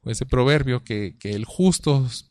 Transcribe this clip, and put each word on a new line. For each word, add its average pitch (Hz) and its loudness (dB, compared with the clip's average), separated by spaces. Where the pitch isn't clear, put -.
O 117 -10
ese 127 -6
proverbio 131 2
que, 104 -6
que 101 -8
el 104 -4
justo 143 2